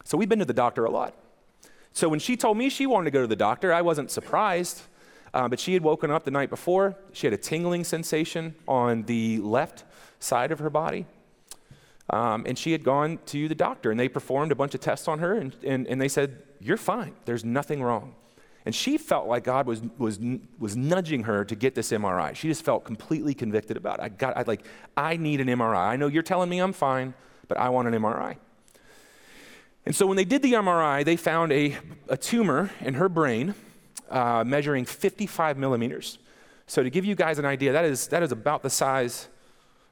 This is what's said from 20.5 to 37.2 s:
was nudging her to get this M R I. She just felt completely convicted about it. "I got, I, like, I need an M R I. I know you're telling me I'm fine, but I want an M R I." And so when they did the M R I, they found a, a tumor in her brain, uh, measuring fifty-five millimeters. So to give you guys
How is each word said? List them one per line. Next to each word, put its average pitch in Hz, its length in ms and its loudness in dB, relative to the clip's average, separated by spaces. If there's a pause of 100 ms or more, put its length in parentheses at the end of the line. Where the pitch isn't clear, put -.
was 104 160 -4
nudging 156 480 0
her 104 220 0
to 110 100 -6
get 120 200 0
this 113 160 -2
M 107 140 0
R 90 140 0
I. 78 140 -2
She - 140 -6
just 156 160 -2
felt 120 200 2
completely 143 500 -4
convicted 107 440 -2
about - 220 -4
it. - 40 -6
"I - 60 -8
got, 123 280 -4
I, 123 100 -2
like, 110 180 -4 (320)
I 151 200 0
need 151 240 0
an 131 80 2
M 123 120 2
R 113 140 4
I. 95 180 4
I - 20 0
know 143 120 0
you're 151 160 2
telling 180 260 0
me 180 100 -2
I'm 185 140 0
fine, 131 400 0 (340)
but - 100 -2
I 123 120 2
want 123 180 2
an 117 60 2
M 110 120 0
R 107 140 0
I." - 180 -8 (1500)
And 151 100 -2
so 202 120 4
when 196 100 2
they 196 80 4
did 269 160 2
the 254 140 4
M 208 120 2
R 170 140 4
I, 147 220 2
they 165 120 4
found 165 360 0
a, 143 260 2 (300)
a 135 100 -2
tumor 190 540 2 (100)
in 135 140 -2
her 170 120 2
brain, 156 460 0 (560)
uh, 120 340 2
measuring 139 420 0
fifty-five 170 720 -2
millimeters. 135 600 -2 (480)
So - 160 2
to 127 80 2
give 180 160 0
you 208 80 0
guys 160 260 2